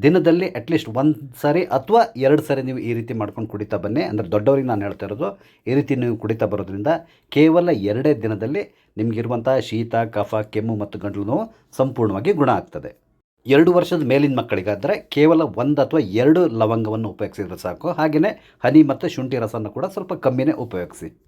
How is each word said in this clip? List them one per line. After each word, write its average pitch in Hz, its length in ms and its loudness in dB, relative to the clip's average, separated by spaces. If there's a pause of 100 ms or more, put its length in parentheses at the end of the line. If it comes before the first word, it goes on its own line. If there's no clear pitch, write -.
ದಿನದಲ್ಲಿ 170 480 4
at 110 160 -8
least 123 300 -4
ಒಂದ್ 151 200 2 (240)
ಸರಿ 151 220 2
ಅಥವಾ 202 380 2 (160)
ಎರಡ್ 135 240 4
ಸರಿ 135 200 -4
ನೀವು 131 160 -8
ಈ 113 160 -6
ರೀತಿ 117 200 -6
ಮಾಡ್ಕೊಂಡು 107 360 -6
ಕುಡಿತಾ 104 280 -6
ಬನ್ನಿ. 104 260 -4
ಅಂದ್ರೆ 101 280 -6
ದೊಡ್ಡವರಿಗೆ 131 360 2
ನಾನು 107 140 -2
ಹೇಳ್ತಾ 98 240 -8
ಇರೋದು, 147 340 -8 (280)
ಈ 117 60 -2
ರೀತಿ 143 220 0
ನೀವು 120 220 -2
ಕುಡಿತಾ 113 280 -2
ಬರೋದ್ರಿಂದ 98 420 -6 (420)
ಕೇವಲ 160 400 4
ಎರಡೇ 117 440 0
ದಿನದಲ್ಲಿ 113 840 -6
ನಿಮ್ಗಿರುವಂತಹ 117 640 -2
ಶೀತ, 113 360 -4
ಕಫ, 113 400 -2
ಕೆಮ್ಮು 107 400 -4
ಮತ್ತು 104 240 -8
ಗಂಟ್ಲು 101 240 -6
ನೋವು 165 320 -4 (160)
ಸಂಪೂರ್ಣವಾಗಿ 113 640 0
ಗುಣ 147 160 2
ಆಗ್ತದೆ. - 460 -4 (500)
ಎರಡು 156 280 6
ವರ್ಷದ 175 300 0
ಮೇಲಿನ 135 340 2
ಮಕ್ಕಳಿಗಾದ್ರೆ 104 640 -2
ಕೇವಲ 160 420 4
ಒಂದ್ 135 380 0
ಅಥವಾ 147 200 2
ಎರಡು 135 480 4
ಲವಂಗವನ್ನು 113 600 0
ಉಪಯೋಗಿಸಿದ್ರೆ 90 480 -8
ಸಾಕು. 92 320 -8
ಹಾಗೇನೆ 160 760 -2
ಹನಿ 147 200 8
ಮತ್ತು 139 240 0
ಶುಂಠಿ 131 300 -4
ರಸನ 110 300 -4
ಕೂಡ 127 180 -6
ಸ್ವಲ್ಪ 190 280 -8
ಕಮ್ಮಿನೇ 131 380 0
ಉಪಯೋಗಿಸಿ. 90 760 -10